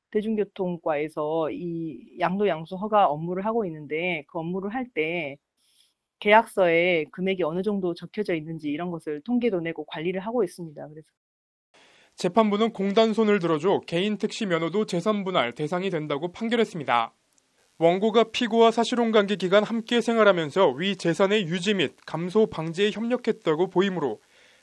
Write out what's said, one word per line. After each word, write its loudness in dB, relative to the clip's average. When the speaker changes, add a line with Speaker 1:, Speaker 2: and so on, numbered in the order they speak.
Speaker 1:
대중교통과에서 -2
이 -10
양도 0
양수 -4
허가 4
업무를 -4
하고 -2
있는데 -6
그 -8
업무를 -6
할 -6
때 -4
계약서에 4
금액이 -2
어느 -2
정도 -2
적혀져 -6
있는지 -6
이런 -4
것을 -8
통계도 0
내고 -6
관리를 -6
하고 -2
있습니다. -10
그래서 -20
Speaker 2:
재판부는 2
공단 2
손을 4
들어줘 2
개인 -2
택시 -4
면허도 0
재산 -2
분할 0
대상이 -4
된다고 -4
판결했습니다. -2
원고가 4
피고와 4
사실혼 0
관계 4
기간 4
함께 -2
생활하면서 4
위 -2
재산의 2
유지 0
및 -2
감소 0
방지에 -2
협력했다고 -2
보이므로 0